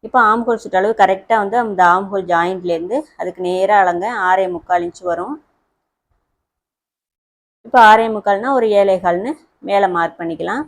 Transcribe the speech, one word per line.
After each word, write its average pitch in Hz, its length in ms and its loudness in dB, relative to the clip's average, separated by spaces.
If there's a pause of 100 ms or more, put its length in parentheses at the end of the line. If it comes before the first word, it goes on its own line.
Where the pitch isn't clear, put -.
இப்போ 247 120 0 (100)
ஆம்ஹோல் 226 340 -2
சுற்றளவு 196 380 -2
கரெக்டாக 190 420 0
வந்து 202 200 -4
அந்த 202 180 -2 (120)
ஆம்ஹோல் 190 380 -4
ஜாயிண்ட்லேருந்து 175 680 -2 (240)
அதுக்கு 180 260 -10
நேரா 190 340 0
அளங்க, 175 240 0 (240)
ஆறே 190 160 2 (100)
முக்கால் 175 320 -4
இன்ச்சு 175 220 -14
வரும். 180 260 -6 (2250)
இப்போ 247 120 4 (100)
ஆறே 220 160 6 (100)
முக்கால்னா 208 440 -2
ஒரு 226 80 0 (120)
ஏழே 196 160 2 (100)
கால்னு 185 280 -2 (360)
மேலே 202 280 2
மார்க் 165 240 -4
பண்ணிக்கலாம். 170 460 -8